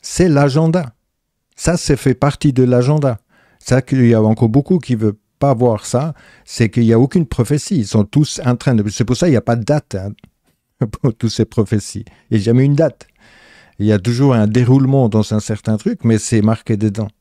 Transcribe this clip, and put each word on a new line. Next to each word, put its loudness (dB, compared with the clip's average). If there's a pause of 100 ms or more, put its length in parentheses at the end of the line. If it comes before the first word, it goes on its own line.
c'est 0
l'agenda. 0 (600)
Ça, -2
c'est -2
fait 0
partie 0
de 2
l'agenda. 0 (400)
Ça, -2
qu'il 2
y 6
a 2
encore 2
beaucoup 0
qui -4
veulent -2 (200)
pas 0
voir 0
ça, -4 (300)
c'est -2
qu'il 0
y 4
a 4
aucune 0
prophétie. -4
Ils -2
sont 0
tous -2
en 0
train -2
de... 0
c'est -4
pour -2
ça 0
qu'il 2
n'y 2
a -2
pas -2
de -6
date, -4
hein, -10 (680)
<laughs> -2 (160)
pour 0
toutes -4
ces 0
prophéties. -4 (260)
Il 0
n'y 2
a -4
jamais 4
une 2
date. -2 (720)
Il 0
y 4
a 2
toujours 0
un 2
déroulement 2
dans 0
un 0
certain -6
truc, -6
mais 2
c'est -2
marqué -2
dedans. -4 (120)